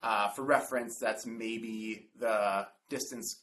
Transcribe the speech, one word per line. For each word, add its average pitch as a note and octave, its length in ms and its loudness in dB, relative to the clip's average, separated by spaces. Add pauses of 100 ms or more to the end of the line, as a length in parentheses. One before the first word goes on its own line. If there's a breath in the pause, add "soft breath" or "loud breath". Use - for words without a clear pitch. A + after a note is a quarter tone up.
uh, G#2 260 2
for C3+ 140 -4
reference, B2+ 580 2
that's A2 260 0
maybe A2+ 920 -6
the G#2 500 2 (200)
distance B2 540 -6